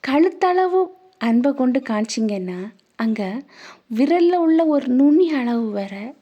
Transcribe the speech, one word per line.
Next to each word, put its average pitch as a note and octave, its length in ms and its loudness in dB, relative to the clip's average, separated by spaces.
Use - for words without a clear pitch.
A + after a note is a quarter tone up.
கழுத்தளவு F4+ 760 0
அன்பை A#3+ 360 0
கொண்டு B3+ 260 0
காமிச்சிங்கன்னா, G#3+ 920 -6
அங்க A3 460 -4
விரல்ல E4+ 360 4
உள்ள E4 340 2
ஒரு C#4 220 0
நுனி D4 440 4
அளவு A#3+ 380 -2
வரை G3+ 520 -8